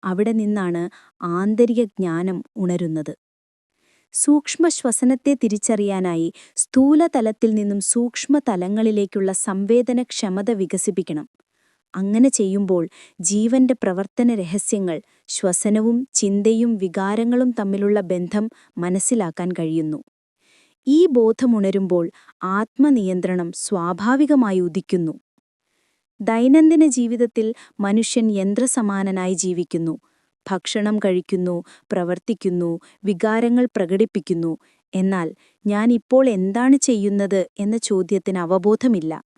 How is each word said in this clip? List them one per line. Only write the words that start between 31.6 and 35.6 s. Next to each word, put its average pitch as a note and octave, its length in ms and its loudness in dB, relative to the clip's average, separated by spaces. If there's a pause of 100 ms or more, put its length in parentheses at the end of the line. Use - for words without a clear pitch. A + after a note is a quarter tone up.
പ്രവർത്തിക്കുന്നു, F3+ 840 -4 (260)
വികാരങ്ങൾ A3+ 720 0
പ്രകടിപ്പിക്കുന്നു. F3 840 -2 (360)
എന്നാൽ F#3+ 400 -2 (320)